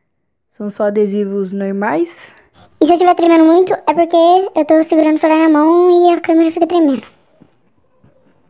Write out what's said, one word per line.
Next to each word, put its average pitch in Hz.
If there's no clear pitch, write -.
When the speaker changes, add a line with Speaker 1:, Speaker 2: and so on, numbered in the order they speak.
Speaker 1:
são 208
só 208
adesivos 202
normais. 202
Speaker 2:
E 320
se 302
eu -
estiver 349
tremendo 339
muito, 359
é -
porque 339
eu 311
tô 320
segurando 311
o -
celular 320
na -
mão 349
e 349
a 339
câmera 330
fica 330
tremendo. 330